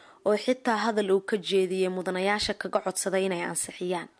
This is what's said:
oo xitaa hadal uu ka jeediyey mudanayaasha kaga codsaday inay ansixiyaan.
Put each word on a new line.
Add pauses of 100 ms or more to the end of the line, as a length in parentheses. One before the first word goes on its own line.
(240)
oo
xitaa
hadal
uu
ka
jeediyey
mudanayaasha
kaga
codsaday
inay
ansixiyaan. (120)